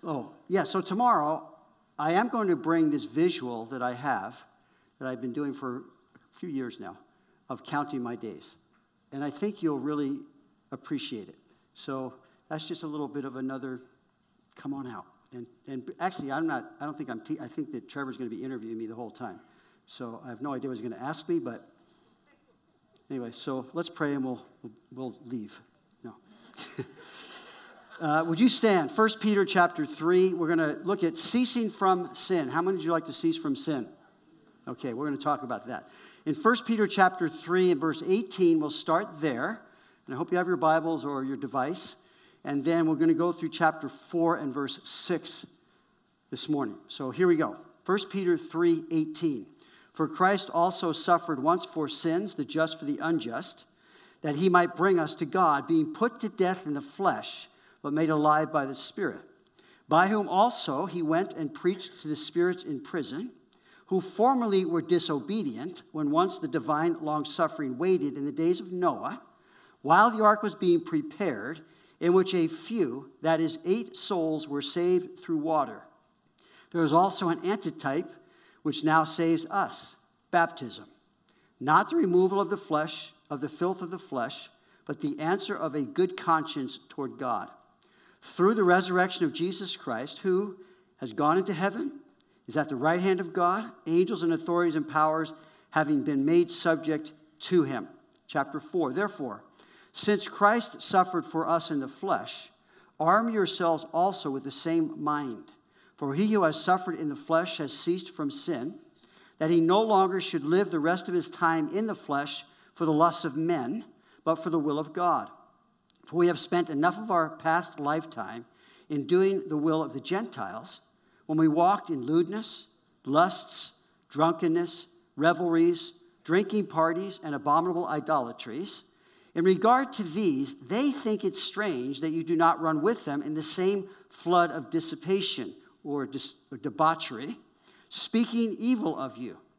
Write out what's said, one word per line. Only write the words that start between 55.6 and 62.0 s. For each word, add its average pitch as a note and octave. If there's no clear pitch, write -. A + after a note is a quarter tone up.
being D#3
put A#3
to G#3+
death F#3
in D3+
the C#3+
flesh, C#3+
but D3
made D#3
alive D3+
by C#3+
the C3+
Spirit, -
by E3
whom G3+
also F#3
he F3
went D#3+
and D3+
preached -